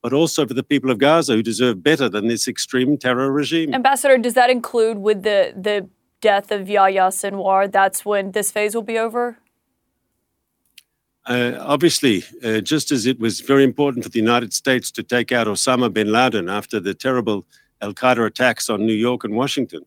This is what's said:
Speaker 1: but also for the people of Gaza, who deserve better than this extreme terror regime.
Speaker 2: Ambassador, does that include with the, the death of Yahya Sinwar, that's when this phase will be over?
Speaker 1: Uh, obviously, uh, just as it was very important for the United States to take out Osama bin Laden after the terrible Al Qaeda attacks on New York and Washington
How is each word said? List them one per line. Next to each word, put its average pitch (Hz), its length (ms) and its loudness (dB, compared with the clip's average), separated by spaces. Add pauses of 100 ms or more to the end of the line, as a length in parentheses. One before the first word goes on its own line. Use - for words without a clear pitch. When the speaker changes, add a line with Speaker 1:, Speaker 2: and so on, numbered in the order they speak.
Speaker 1:
but 120 100 -4
also 151 340 2
for 131 80 -10
the 131 80 -2
people 131 280 0
of 113 80 0
Gaza, 147 340 4
who 113 100 2
deserve 110 400 0
better 143 260 2
than 104 200 -2
this - 180 -2
extreme 127 520 -2
terror 127 340 -2
regime. 147 400 -2
Speaker 2:
Ambassador, 262 460 4
does 233 160 -2
that 254 160 6
include 226 480 0
with 202 240 0
the, 202 340 2
the 196 320 -4 (320)
death 202 300 2
of 196 180 -4
Yahya 190 400 4
Sinwar, 196 640 0
that's 196 340 0
when 196 280 -2
this 208 180 -2
phase 208 240 -2
will 226 80 -2
be 226 160 -4
over? 233 400 -4 (1900)
Speaker 1:
Uh, 123 340 -2
obviously, 139 640 2 (180)
uh, 110 180 0
just 151 300 -4
as 120 160 0
it 131 140 -2
was 113 200 -2
very 139 220 4
important 135 420 0
for - 60 -12
the 117 80 -4
United 117 340 0
States 127 380 -2
to 110 120 -10
take 120 300 -2
out 117 140 0
Osama 120 460 0
bin 107 180 0
Laden 113 380 0
after 104 320 -6
the 92 140 -6
terrible 113 520 -4 (340)
Al 104 140 -8
Qaeda 120 320 2
attacks - 420 -2
on 107 160 -2
New 113 100 0
York 120 300 -2
and 107 100 -6
Washington 120 520 -4